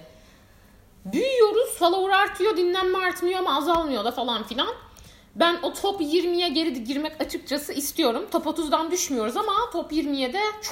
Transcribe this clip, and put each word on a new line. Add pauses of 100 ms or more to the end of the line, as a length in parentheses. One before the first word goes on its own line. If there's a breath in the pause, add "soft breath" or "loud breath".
(1040 loud breath)
büyüyoruz,
follower
artıyor,
dinlenme
artmıyor
ama
azalmıyor
da
falan
filan. (680 loud breath)
Ben
o
top
yirmiye
geri
girmek
açıkçası
istiyorum.
Top
otuzdan
düşmüyoruz
ama (180)
top
yirmiye
de (300)